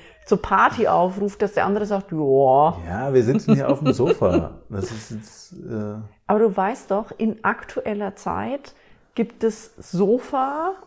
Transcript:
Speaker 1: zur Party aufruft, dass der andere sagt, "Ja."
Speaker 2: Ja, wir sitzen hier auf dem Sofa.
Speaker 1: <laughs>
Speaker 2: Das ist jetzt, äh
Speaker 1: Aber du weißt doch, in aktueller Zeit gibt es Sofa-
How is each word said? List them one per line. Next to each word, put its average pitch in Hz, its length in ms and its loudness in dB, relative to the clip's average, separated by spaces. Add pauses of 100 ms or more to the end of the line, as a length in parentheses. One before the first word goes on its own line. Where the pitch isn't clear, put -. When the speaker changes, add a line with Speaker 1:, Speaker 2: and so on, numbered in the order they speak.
(240)
Speaker 1:
zur - 160 2
Party 214 480 2
aufruft, 190 540 0
dass 202 100 0
der - 140 0
andere 202 180 0
sagt, 196 260 -4
"Ja." 139 760 4
Speaker 2:
Ja, 117 280 -4
wir 127 80 6
sitzen 185 320 2
hier 139 140 2
auf 139 120 0
dem 151 120 2
Sofa. - 720 0
Speaker 1:
<laughs> - 60 -20
Speaker 2:
Das 98 200 -8
ist 110 200 -14
jetzt, - 420 -16
äh 107 440 -10 (300)
Speaker 1:
Aber 208 120 2
du 208 180 2
weißt 202 340 -4
doch, 208 280 -4
in 220 260 -2
aktueller 208 720 -6
Zeit 214 580 -8 (400)
gibt - 300 -4
es 220 320 -4
Sofa- 262 960 -2 (120)